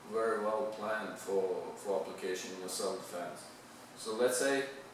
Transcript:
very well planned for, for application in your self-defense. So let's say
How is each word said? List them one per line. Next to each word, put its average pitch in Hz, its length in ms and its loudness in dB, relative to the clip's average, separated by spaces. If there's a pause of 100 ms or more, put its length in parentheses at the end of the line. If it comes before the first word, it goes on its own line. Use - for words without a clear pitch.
(120)
very 110 320 2
well 107 240 2 (100)
planned 104 380 -2
for, 95 460 2 (160)
for 95 240 2
application 92 500 -2
in 92 80 -8
your 92 80 -4
self-defense. - 720 -4 (560)
So 110 200 -4
let's 123 200 6
say 139 280 4 (300)